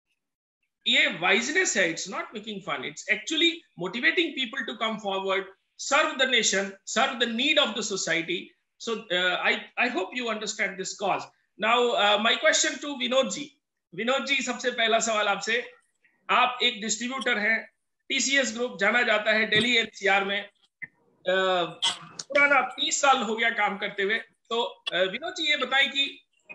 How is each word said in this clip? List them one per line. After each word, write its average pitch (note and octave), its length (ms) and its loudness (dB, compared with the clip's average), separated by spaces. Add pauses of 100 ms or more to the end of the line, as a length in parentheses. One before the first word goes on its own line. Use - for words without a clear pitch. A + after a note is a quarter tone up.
(880)
ये C#4+ 200 4
वाइजनेस A#3 680 0
है, E3 180 2
it's - 120 -8
not D4 180 -8
making G#3+ 320 -12 (120)
fun, C#3 100 -2
it's D3 380 -4
actually D#4+ 340 2 (320)
motivating D#4 460 0
people C4 400 -6
to A#3+ 140 -6
come A3 140 -2 (100)
forward, F#3+ 360 -2 (500)
serve D4+ 280 2
the C4 60 2
nation, G3+ 380 2 (320)
serve C4 260 0
the A#3 180 -4
need D4 160 2
of A#3+ 180 2
the G#3+ 180 -6
society। E3 460 -2 (420)
So, A3+ 140 -4
uh, F3+ 400 0 (120)
I, G#3+ 80 2 (260)
I B3 80 2
hope C4 320 -4
you A#3 120 -4
understand G#3 440 -4
this F#3 120 -8 (140)
cause। D#3+ 200 0 (420)
Now, A#3+ 300 2
uh, G#3 300 4
my B3 200 2
question D#4 400 2
to C#4 140 -8
विनोद B3 300 0
जी। - 300 -10 (360)
विनोद A#3 300 -2
जी, C#4 100 0
सबसे B3 360 -4
पहला A3+ 280 2
सवाल G#3 280 0
आपसे, G#3+ 440 -2 (580)
आप B3 340 2
एक A3+ 180 0
डिस्ट्रीब्यूटर A#3+ 560 -2
हैं, G#3+ 420 -2 (300)
टीसीएस C4 440 0
group A#3 260 -4
जाना G#3+ 220 4
जाता A3 300 2
है A3 180 2
Delhi A3 280 4
एनसीआर G3 480 2
में। G3 180 -4
अ, - 1200 -4 (560)
पुराना C#4+ 420 4
तीस C#4+ 400 -2
साल C4+ 160 6
हो A3 180 -2
गया A#3 140 2
काम G#3 280 0
करते G3+ 260 -4
हुए। G#3+ 160 2
तो, - 420 -6 (320)
अ, E3+ 40 0
विनोद F#3+ 360 0
जी, D#4 160 -2
ये D4+ 80 4
बताएं C4+ 320 2
कि C#4 360 -4 (300)